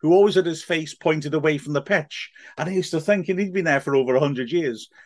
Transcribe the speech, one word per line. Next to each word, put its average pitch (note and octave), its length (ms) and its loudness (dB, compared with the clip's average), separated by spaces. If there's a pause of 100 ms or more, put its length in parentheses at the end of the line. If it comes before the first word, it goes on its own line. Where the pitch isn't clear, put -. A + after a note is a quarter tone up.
who D#3+ 140 2
always G3+ 220 6
had F#3 100 2
his D#3+ 180 -6
face D#3+ 300 -4
pointed D3+ 400 -2
away D3+ 240 0
from D3 160 -8
the C#3+ 80 0
pitch. - 480 -4 (260)
And E3 140 -6
I - 20 -6
used F#3 200 -2
to E3 100 0
think, F#3+ 260 0
and F#3 100 0
he'd G3 140 -2
been F3+ 140 0
there C#3+ 140 2
for C#3 140 -4
over C3 200 4
a C3+ 60 6
hundred C3 300 -2
years, D3 380 -4 (180)